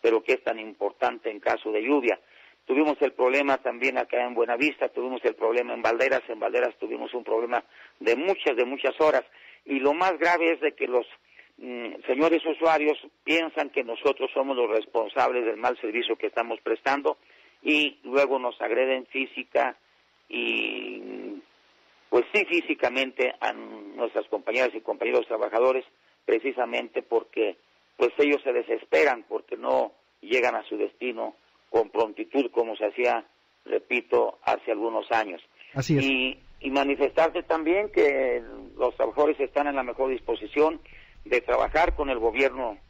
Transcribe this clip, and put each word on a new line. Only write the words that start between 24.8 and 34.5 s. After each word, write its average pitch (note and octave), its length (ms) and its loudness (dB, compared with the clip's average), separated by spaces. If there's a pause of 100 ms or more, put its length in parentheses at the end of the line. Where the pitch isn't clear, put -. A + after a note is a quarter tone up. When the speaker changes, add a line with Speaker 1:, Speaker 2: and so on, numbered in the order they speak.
Speaker 1:
compañeros A#2 440 -2
trabajadores, A#2 560 2 (440)
precisamente A#2+ 760 -2
porque, A2+ 560 -2 (400)
pues, A#2+ 220 4
ellos D3 260 4
se C3 80 0
desesperan A#2+ 720 0
porque - 300 -6
no B2 360 0 (280)
llegan A#2+ 340 0
a A2 140 -2
su G#2+ 80 -6
destino A2+ 580 -4 (360)
con G#2+ 180 2
prontitud A2 600 -2
como A2+ 260 -2
se G#2+ 80 -4
hacía, A#2+ 400 0 (400)
repito, A#2 800 0
hace A2+ 280 0